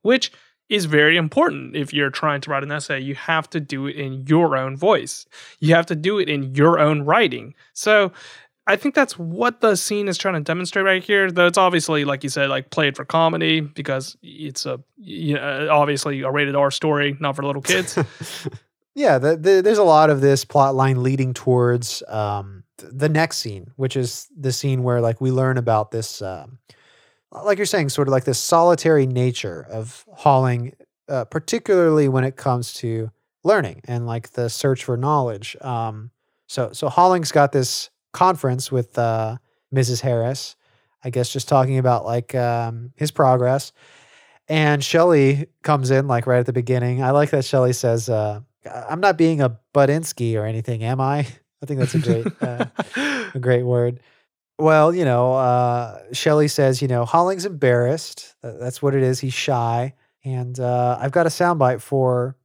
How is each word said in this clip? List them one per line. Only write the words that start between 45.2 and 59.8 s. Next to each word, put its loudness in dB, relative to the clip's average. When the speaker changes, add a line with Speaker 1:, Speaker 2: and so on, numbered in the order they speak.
Speaker 2:
comes 0
in, 2
like, 0
right 4
at 0
the -4
beginning. -2
I 0
like 2
that 0
Shelley 2
says, -2
uh, -4
"I'm -10
not 2
being 2
a 0
Budinsky 0
or -2
anything, -6
am -4
I?" -2
I -12
think 0
that's 0
a 2
great, 0
uh, -4
Speaker 1:
<laughs> -4
Speaker 2:
a -6
great 2
word. 0
Well, 6
you 0
know, 2
uh, 0
Shelley 2
says, 2
you -2
know, 0
"Holling's 2
embarrassed. -2
Th-, -14
that's -8
what 0
it 2
is. 0
He's -6
shy. -2